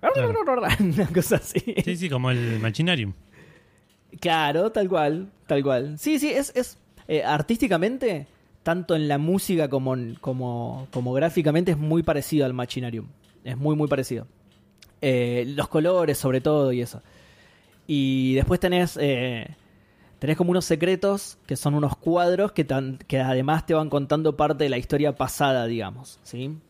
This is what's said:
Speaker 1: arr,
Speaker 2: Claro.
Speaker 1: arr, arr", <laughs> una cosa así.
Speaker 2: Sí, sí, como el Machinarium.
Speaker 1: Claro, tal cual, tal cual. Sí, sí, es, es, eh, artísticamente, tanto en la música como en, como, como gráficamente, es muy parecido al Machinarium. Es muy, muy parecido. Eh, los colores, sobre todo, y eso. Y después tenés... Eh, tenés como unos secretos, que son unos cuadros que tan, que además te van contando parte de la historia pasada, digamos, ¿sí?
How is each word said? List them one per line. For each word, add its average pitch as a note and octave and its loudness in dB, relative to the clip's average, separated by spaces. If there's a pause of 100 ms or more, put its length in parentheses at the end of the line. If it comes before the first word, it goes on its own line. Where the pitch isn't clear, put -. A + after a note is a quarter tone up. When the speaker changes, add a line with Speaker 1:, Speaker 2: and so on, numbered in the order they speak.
Speaker 1:
arr, B4 2
Speaker 2:
Claro. A#4 0
Speaker 1:
arr, B3 0
arr", E3+ 0
<laughs> - -
una F3+ 2
cosa F3 2
así. - -4 (240)
Speaker 2:
Sí, F3+ -4
sí, F3+ -6
como B2+ 0
el A#2 0
Machinarium. A2+ -2 (1040)
Speaker 1:
Claro, D#3+ 2
tal G#3 0
cual, E3 0 (180)
tal C#3+ 2
cual. C#3 -2
Sí, D4 0
sí, D4 0
es, C#4 -2
es, B3 -4 (300)
eh, D3+ -2
artísticamente, F3+ 0 (340)
tanto E3+ 0
en D#3 0
la C#3+ 0
música D#3+ 0
como C3 0
en, A#2+ -6
como, B2 -6
como B2 -2
gráficamente, D#3+ 4
es D#3 2
muy D#3 2
parecido D3+ 2
al B2+ 0
Machinarium. B2 -6 (360)
Es B2 -8
muy, D3+ 2
muy D3+ 0
parecido. B2+ -2 (760)
Eh, B2 2 (100)
los C#3+ -2
colores, E3 2
sobre C3 0
todo, D3 2
y B2 0
eso. A#2+ -8 (840)
Y C3+ 2
después F3+ 2
tenés... F3+ 2
Eh, B2+ -2 (640)
tenés D3 0
como F3 0
unos F3+ 2
secretos, F#3 0
que C#3+ -4
son C#3+ 0
unos D3 0
cuadros F3 2
que D#3+ 0
tan, C3+ -4 (100)
que C3 0
además C3 0
te E3+ 0
van D#3 2
contando D3 0
parte D3 0
de C#3 0
la B2+ 0
historia C#3+ 0
pasada, C3 0
digamos, A#2 -8
¿sí? C3+ -10 (120)